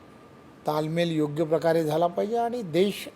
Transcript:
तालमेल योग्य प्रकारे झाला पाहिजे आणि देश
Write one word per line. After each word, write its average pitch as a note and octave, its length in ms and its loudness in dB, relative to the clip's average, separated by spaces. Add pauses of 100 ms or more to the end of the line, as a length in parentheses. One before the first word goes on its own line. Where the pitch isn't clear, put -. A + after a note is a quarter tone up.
(680)
तालमेल D#3 440 0
योग्य D3+ 340 0
प्रकारे D#3+ 400 2
झाला D#3 220 2
पाहिजे G#3 320 -2
आणि A#3 240 -2
देश F#3 540 0